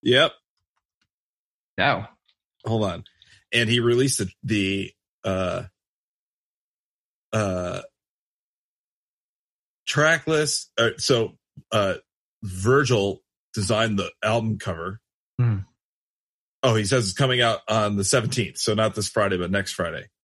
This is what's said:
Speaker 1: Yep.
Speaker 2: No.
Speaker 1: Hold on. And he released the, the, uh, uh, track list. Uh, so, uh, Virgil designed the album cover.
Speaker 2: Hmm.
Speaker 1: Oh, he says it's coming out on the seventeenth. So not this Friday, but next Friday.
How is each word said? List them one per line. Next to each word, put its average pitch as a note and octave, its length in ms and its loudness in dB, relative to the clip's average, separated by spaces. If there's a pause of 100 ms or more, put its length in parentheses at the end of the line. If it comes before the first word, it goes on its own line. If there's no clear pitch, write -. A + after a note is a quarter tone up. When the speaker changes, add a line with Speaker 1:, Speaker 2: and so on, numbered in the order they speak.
Speaker 1:
Yep. C3+ 280 4 (1500)
Speaker 2:
No. G#2+ 280 0 (600)
Speaker 1:
Hold A2 180 0
on. G2 200 -4 (480)
And A#2 180 2
he A#2+ 100 2
released A#2+ 400 2
the, F#2+ 100 -2 (140)
the, G2 480 -2 (320)
uh, F#2 400 -4 (1700)
uh, F#2 480 -2 (2000)
track D#3 400 2
list. D3+ 500 0
Uh, A#2 200 2
so, A2+ 400 0 (340)
uh, G2+ 240 2 (480)
Virgil G2+ 800 0 (320)
designed G#2+ 420 0
the F2 140 -4 (120)
album A2+ 360 0
cover. F2+ 420 -8 (380)
Speaker 2:
Hmm. A2+ 200 2 (1000)
Speaker 1:
Oh, A#2 140 4
he G#2+ 100 2
says A#2+ 200 2
it's F#2 120 -6
coming B2+ 240 2
out A2+ 260 2
on G#2+ 280 2
the G2 80 0
seventeenth. G#2+ 540 0
So G#2+ 180 0
not A2 180 2
this G#2 140 -4
Friday, G2 300 0
but F2+ 120 -4
next G2 240 -2
Friday. E2 360 -6 (140)